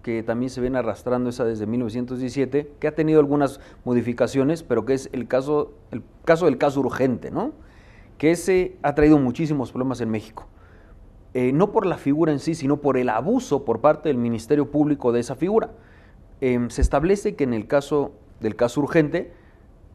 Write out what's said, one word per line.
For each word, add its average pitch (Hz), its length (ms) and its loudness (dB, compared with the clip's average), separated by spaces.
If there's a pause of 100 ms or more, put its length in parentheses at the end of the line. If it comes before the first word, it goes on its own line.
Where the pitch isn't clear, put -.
que 113 200 -4
también 117 280 -2
se 123 100 -8
ven 127 160 -2
arrastrando 123 540 -2
esa 123 140 -4
desde 110 220 -2
mil 120 140 -2
novecientos 123 380 -4
diecisiete, 131 640 -2
que 151 80 -2
ha 151 60 -4
tenido 156 260 4
algunas 143 400 2 (240)
modificaciones, 123 800 0
pero 113 220 0
que 135 100 0
es 131 180 -4
el 120 160 -6
caso, 143 440 0 (180)
el 117 120 -8 (220)
caso 165 220 4
del 135 120 2
caso 139 220 2
urgente, 120 500 0
¿no? 220 220 -4 (680)
Que 160 140 4
ese 185 500 0
ha 143 120 0
traído 151 240 6
muchísimos 139 520 -2
problemas 127 300 -4
en 113 100 -2
México. - 380 -8 (840)
Eh, 127 200 0
no 180 180 2
por 208 160 0
la 160 100 -2
figura 156 360 0
en 139 80 -2
sí, 160 140 -4
sino 143 240 -2
por 139 180 0
el 123 120 0
abuso 139 560 0
por 113 160 -2
parte 151 280 2
del 131 100 0
Ministerio 120 520 0
Público 147 420 2
de 120 80 2
esa 127 160 -6
figura. 208 340 0 (720)
Em, 123 300 0
se - 120 -6
establece 185 540 0
que 143 80 -2
en 123 100 0
el 110 140 -4
caso 143 440 0 (280)
del 107 160 -2
caso 120 240 0
urgente, 151 520 0 (640)